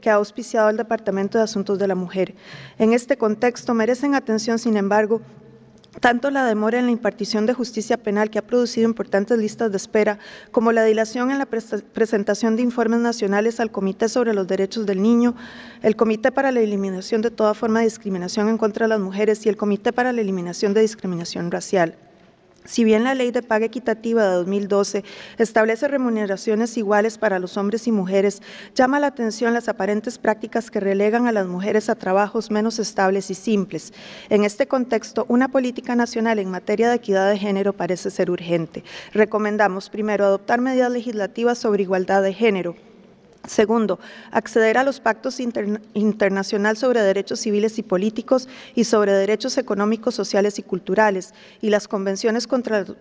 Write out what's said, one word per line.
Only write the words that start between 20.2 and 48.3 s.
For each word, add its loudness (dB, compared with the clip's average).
Eliminación -2
de 4
Discriminación -2
Racial. 0
Si 0
bien 6
la 0
Ley 0
de -2
Paga 0
Equitativa -2
de 2
dos 0
mil -2
doce 0
establece 2
remuneraciones 0
iguales 2
para 0
los -6
hombres -2
y 2
mujeres, 2
llama 2
la 2
atención -2
las -2
aparentes -2
prácticas -2
que -4
relegan 2
a 2
las 0
mujeres -2
a 0
trabajos -2
menos 0
estables 0
y -4
simples. -4
En 4
este -2
contexto, -2
una 2
política -2
nacional 0
en -4
materia 0
de 4
equidad 0
de 2
género 0
parece -4
ser 0
urgente. -4
Recomendamos, 0
primero, -2
adoptar 2
medidas 0
legislativas -2
sobre 0
igualdad 2
de 0
género. 0
Segundo, 2
acceder 2
a 4
los -2
pactos -2
interna-, -4
internacional 0
sobre 2
derechos 0
civiles 0
y -6
políticos 0